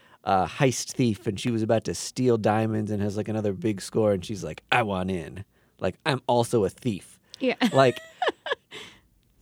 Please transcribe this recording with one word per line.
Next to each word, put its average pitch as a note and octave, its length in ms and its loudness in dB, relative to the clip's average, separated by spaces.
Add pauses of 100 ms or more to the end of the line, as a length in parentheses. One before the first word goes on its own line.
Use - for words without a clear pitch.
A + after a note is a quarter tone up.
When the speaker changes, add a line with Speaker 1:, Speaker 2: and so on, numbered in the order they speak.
(260)
Speaker 1:
a F#2 200 2
heist - 460 0
thief, A#2 340 0
and G2+ 140 -4
she B2 120 -2
was A2+ 100 0
about A2 240 2
to F2 80 -4
steal A#2+ 440 0
diamonds G#2+ 540 0
and G2+ 100 -2
has, G2+ 140 -2
like, G#2+ 140 -4
another G#2+ 240 -2
big F#2+ 260 -2
score, G#2+ 320 0
and F#2+ 140 -2
she's F#2+ 180 -10
like, D#2+ 180 -10 (120)
"I B2 100 4
want F#2+ 260 -2
in. F#2 360 -6 (340)
Like, F#2 160 -2 (100)
I'm C#3 220 0
also A#2+ 380 2
a F2+ 40 2
thief." - 480 -6 (220)
Speaker 2:
Yeah. B3+ 240 0
<laughs> G#3 80 2
Speaker 1:
Like, C3+ 260 6 (1400)